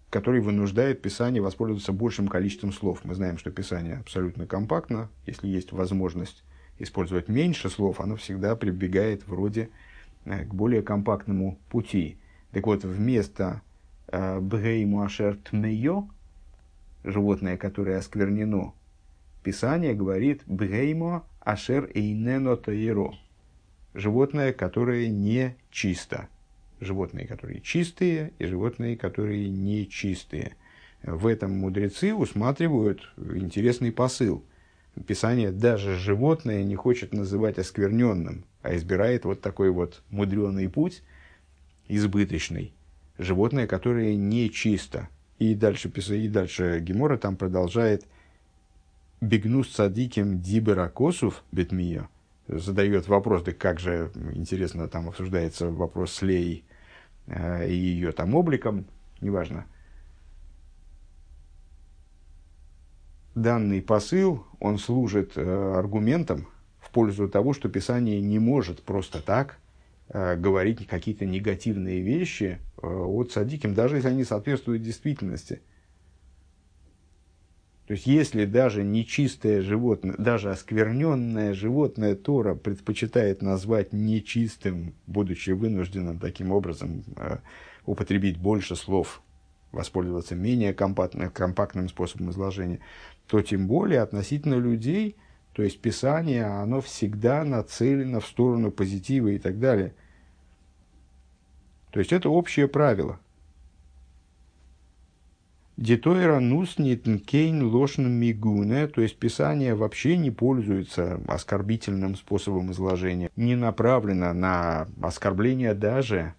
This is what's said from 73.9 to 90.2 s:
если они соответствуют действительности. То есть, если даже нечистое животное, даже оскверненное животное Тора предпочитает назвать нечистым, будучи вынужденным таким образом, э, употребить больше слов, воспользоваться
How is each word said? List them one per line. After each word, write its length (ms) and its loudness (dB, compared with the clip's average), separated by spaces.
если 120 2
они 160 2
соответствуют 580 -2
действительности. 800 -6
То 80 -4
есть, 120 -6
если 380 4
даже 380 2
нечистое 800 0
животное, 560 0
даже 320 0
оскверненное 1040 0
животное 600 0
Тора 400 0
предпочитает 880 0
назвать 500 0
нечистым, 1000 -2
будучи 440 -2
вынужденным 680 -2
таким 320 -6
образом, 540 -2
э, 220 -6
употребить 520 0
больше 380 0
слов, 460 -2
воспользоваться 640 -4